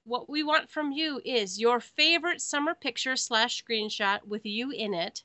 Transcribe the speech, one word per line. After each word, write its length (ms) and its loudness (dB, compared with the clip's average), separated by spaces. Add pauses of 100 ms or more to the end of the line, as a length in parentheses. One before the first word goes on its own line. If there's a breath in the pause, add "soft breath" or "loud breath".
what 240 -4
we 160 -2
want 260 2
from 220 -2
you 320 -2
is 360 -2
your 200 6
favorite 600 2
summer 340 0
picture 420 -4
slash 480 0
screenshot 640 -2
with 200 -6
you 240 -4
in 240 -4
it. 300 -4